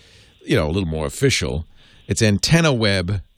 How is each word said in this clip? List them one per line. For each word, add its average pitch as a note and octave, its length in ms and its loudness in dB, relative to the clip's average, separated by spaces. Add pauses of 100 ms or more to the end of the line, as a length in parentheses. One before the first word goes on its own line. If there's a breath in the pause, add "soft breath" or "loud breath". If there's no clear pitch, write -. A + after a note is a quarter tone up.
(460 soft breath)
you D3+ 100 0
know, D#2+ 120 0
a D2+ 40 -4
little F2+ 160 -2
more D#2 180 -4
official. D#2 600 -2 (420 soft breath)
It's G#2 140 -2
antenna D3+ 500 4
web G2 500 0 (160)